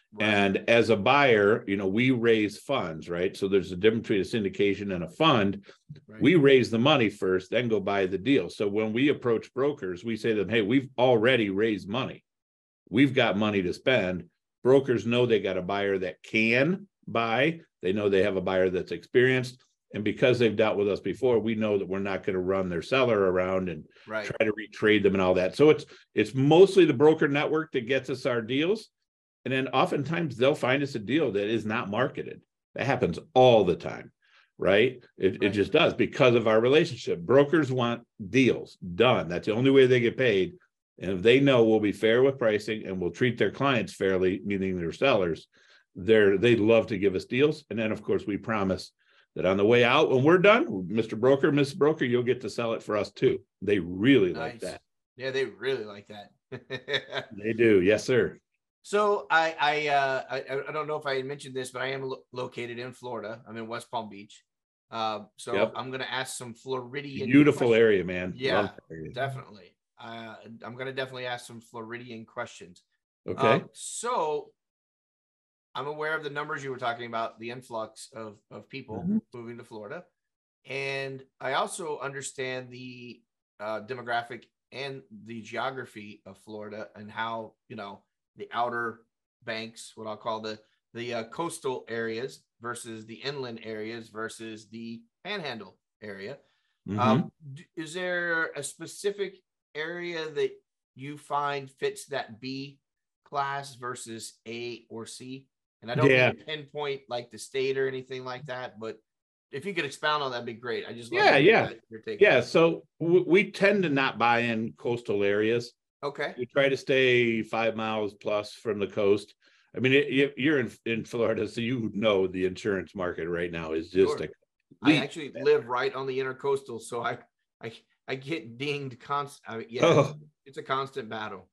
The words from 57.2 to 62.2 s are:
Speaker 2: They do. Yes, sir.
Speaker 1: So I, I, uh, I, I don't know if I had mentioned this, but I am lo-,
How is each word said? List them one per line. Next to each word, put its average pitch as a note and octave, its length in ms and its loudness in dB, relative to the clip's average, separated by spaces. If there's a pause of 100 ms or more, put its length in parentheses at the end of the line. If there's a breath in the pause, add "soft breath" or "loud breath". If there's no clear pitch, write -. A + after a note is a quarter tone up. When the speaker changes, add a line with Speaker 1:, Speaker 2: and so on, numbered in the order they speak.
Speaker 2:
They A2 120 -2
do. A2 260 6
Yes, G#2 240 4
sir. A#2 340 0 (440)
Speaker 1:
So G#3 480 -2
I, D#3+ 300 2
I, D3+ 280 0
uh, C3+ 420 2
I, C3 60 -6 (320)
I D3 40 -10
don't D3+ 140 -6
know D3+ 100 -6
if D3 100 -8
I C3+ 100 -2
had C3 100 -4
mentioned C#3 280 -12
this, B2+ 160 -8
but B2+ 120 -8
I C3 100 -4
am C3+ 100 -8
lo-, C3 200 -10 (100)